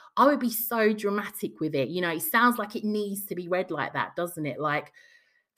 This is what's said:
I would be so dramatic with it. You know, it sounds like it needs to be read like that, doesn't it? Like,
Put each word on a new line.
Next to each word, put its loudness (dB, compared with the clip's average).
I 8
would 6
be 0
so 2
dramatic -4
with -2
it. 2
You -2
know, 0
it -2
sounds 4
like -6
it -4
needs -2
to -6
be -6
read 0
like -2
that, -2
doesn't -4
it? -6
Like, -2